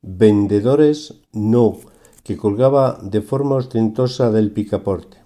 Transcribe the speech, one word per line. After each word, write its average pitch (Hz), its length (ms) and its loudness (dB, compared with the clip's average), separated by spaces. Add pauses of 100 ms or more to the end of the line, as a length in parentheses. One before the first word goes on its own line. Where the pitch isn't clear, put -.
"Vendedores 107 1120 2 (180)
no", 110 440 2 (460)
que 101 140 -8
colgaba 127 640 0
de 104 200 -4
forma 135 340 -2
ostentosa 127 760 -2
del 107 200 0
picaporte. 101 760 -6